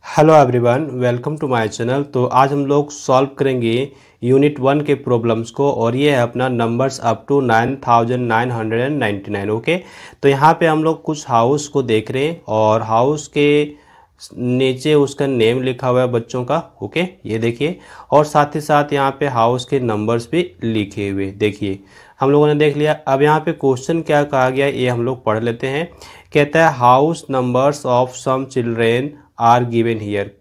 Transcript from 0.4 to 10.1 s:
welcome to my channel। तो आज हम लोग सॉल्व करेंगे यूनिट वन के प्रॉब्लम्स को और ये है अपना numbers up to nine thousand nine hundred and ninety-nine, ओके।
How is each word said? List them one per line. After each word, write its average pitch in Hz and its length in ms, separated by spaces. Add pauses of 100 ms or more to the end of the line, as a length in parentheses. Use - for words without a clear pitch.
welcome 123 360
to 147 100
my 117 200
channel। 127 360
तो 135 220
आज 127 260
हम 143 140
लोग 147 260
सॉल्व 135 360
करेंगे 131 640 (320)
यूनिट 139 360
वन 139 220
के 147 120
प्रॉब्लम्स 117 580
को 139 200
और 117 240
ये 143 160
है 131 100
अपना 120 280
numbers 120 500
up 113 200 (120)
to 139 100
nine 120 420
thousand 120 480
nine 117 220
hundred 113 340
and 143 160
ninety-nine, 101 460
ओके। 113 280 (460)